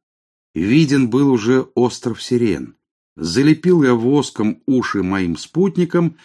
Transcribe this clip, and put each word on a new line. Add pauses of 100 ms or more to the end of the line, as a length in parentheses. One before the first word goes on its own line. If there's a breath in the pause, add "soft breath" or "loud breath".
(540)
Виден
был
уже (140)
остров
Сирен. (400)
Залепил
я
воском
уши
моим
спутникам,